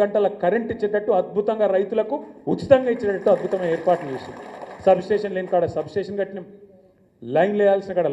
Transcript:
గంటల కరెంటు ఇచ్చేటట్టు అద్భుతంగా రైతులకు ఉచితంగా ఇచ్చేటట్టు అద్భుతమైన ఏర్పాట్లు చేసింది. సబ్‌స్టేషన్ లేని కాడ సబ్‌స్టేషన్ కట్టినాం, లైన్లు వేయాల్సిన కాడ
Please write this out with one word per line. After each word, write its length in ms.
గంటల 240
కరెంటు 320
ఇచ్చేటట్టు 460
అద్భుతంగా 460
రైతులకు 400
ఉచితంగా 420
ఇచ్చేటట్టు 400
అద్భుతమైన 420
ఏర్పాట్లు 380
చేసింది. 240
సబ్‌స్టేషన్ 480
లేని 200
కాడ 100
సబ్‌స్టేషన్ 440
కట్టినాం, 260
లైన్లు 400
వేయాల్సిన 360
కాడ 140